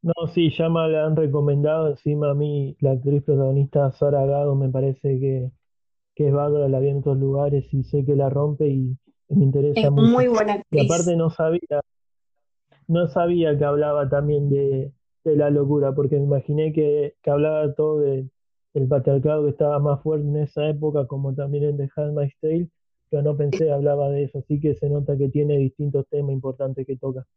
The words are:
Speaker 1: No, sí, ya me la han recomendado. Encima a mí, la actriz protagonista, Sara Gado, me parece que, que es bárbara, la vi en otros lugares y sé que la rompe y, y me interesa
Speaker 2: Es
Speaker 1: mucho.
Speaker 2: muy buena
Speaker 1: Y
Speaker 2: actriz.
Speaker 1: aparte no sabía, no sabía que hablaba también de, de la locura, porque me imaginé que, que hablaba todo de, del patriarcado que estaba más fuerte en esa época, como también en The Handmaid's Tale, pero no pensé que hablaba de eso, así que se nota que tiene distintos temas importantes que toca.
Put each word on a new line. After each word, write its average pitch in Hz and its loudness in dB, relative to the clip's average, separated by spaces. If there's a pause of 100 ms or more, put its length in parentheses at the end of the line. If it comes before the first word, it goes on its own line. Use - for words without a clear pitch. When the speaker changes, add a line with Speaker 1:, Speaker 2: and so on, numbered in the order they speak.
Speaker 1:
No, 165 -2 (200)
sí, 170 2
ya 165 0
me 165 0
la 156 0
han 156 0
recomendado. 147 0
Encima 147 -2
a - 0
mí, 143 -4
la 139 2
actriz 139 0
protagonista, 139 2
Sara 143 0
Gado, 143 0
me 135 0
parece 131 -2
que, 131 -4 (640)
que 147 0
es 139 4
bárbara, 147 0
la 131 0
vi 139 0
en 143 -2
otros 135 0
lugares 139 0
y 135 0
sé 143 -2
que 143 2
la 139 2
rompe 143 0
y, 131 -2 (320)
y 147 0
me 147 6
interesa 143 2
Speaker 2:
Es 143 4
Speaker 1:
mucho. 143 6
Speaker 2:
muy 247 4
buena 214 2
Speaker 1:
Y 196 -6
Speaker 2:
actriz. 143 0
Speaker 1:
aparte 170 2
no 165 2
sabía, 160 -2 (1040)
no 170 2
sabía 170 2
que 147 2
hablaba 147 0
también 143 0
de, 139 0 (320)
de 156 2
la 147 4
locura, 143 2
porque 143 0
me 139 0
imaginé 147 0
que, 147 0
que - -4
hablaba 151 0
todo 151 0
de, 135 -2 (460)
del 139 0
patriarcado 143 2
que 147 2
estaba 147 0
más 143 0
fuerte 151 -2
en 147 -2
esa 147 -4
época, 151 -2
como 135 -6
también 143 -4
en 147 -2
The 139 -4
Handmaid's 147 -4
Tale, 165 -2 (400)
pero 143 -2
no 147 0
pensé 147 0
que 151 2
hablaba 143 0
de 143 -2
eso, 139 -8
así 143 -4
que 147 0
se 147 -4
nota 143 -2
que 135 0
tiene 147 0
distintos 139 -2
temas 143 -4
importantes 131 -6
que 135 -6
toca. 131 -10